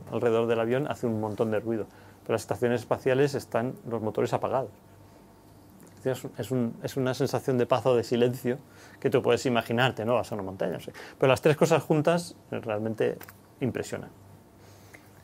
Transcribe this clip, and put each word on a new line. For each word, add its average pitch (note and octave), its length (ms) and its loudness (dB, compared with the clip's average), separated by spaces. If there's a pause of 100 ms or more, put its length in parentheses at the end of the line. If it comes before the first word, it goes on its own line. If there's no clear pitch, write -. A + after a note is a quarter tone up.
al-, - 40 -8
alrededor A#2 320 2
del A#2 140 2
avión B2 320 0
hace A#2+ 160 -4
un A2 120 0
montón G#2+ 300 -2
de G#2+ 100 0
ruido. G#2+ 280 -4 (340)
Pero A2+ 140 -2
las A2 60 -2
estaciones A#2+ 400 0
espaciales C3 520 2
están A#2 400 -4 (160)
los A2+ 100 -4
motores A2 320 -2
apagados. A#2 380 -2 (1400)
Es, B2+ 220 -2 (100)
es A#2+ 140 -6
un, A#2+ 320 0
es - 140 -6
una B2+ 180 0
sensación B2+ 420 0
de A#2+ 80 4
paz A#2 220 2
o B2+ 80 6
de A2+ 80 2
silencio B2 560 0 (400)
que C#3 100 0
tú B2+ 140 4
puedes A#2+ 240 4
imaginarte, A#2 580 0
¿no? A#2+ 80 2
Vas G#2+ 180 0
a A2+ 40 -6
una G2+ 80 -6
montaña, F#2 300 -4
no C2+ 80 -8
sé. - 120 -14 (240)
Pero C3+ 140 4
las B2+ 100 2
tres D3+ 160 4
cosas D#3 240 4
juntas, E3+ 540 2 (160)
eh, A2+ 80 -6
realmente A2 580 -2 (420)
impresionan. - 520 -4 (1120)